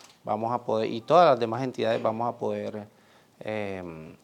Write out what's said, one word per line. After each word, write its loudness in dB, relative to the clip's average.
vamos -2
a -2
poder, 0
y -6
todas 8
las 6
demás -2
entidades, 0
vamos -2
a -10
poder, -6
eh, -8